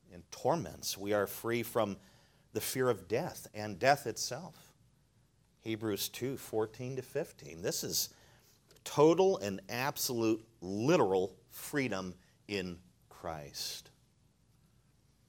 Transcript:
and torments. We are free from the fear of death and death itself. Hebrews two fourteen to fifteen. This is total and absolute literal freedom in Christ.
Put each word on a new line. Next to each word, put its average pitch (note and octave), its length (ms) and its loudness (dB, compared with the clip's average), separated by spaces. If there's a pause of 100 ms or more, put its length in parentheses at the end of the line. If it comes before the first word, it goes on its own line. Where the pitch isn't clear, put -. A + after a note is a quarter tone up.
(140)
and F2 160 -18
torments. A#2+ 680 -2
We G2+ 160 0
are G#2 120 4
free A#2 380 -2
from G#2 320 0 (560)
the A2 80 -4
fear B2+ 300 0
of F#2 180 -2
death B2+ 460 -4
and G#2+ 260 -6
death C3+ 280 4
itself. D3 580 -8 (1000)
Hebrews A2 400 -2
two B2+ 300 -4
fourteen A#2+ 580 -4
to B2+ 60 -4
fifteen. E2+ 600 -8
This C3 220 -2
is F#2 240 -2 (800)
total E3+ 540 6
and G2 280 -4
absolute A#2 760 0 (200)
literal G2+ 720 4 (140)
freedom G2 640 -4 (340)
in F#2 300 -2 (320)
Christ. - 800 -10 (1400)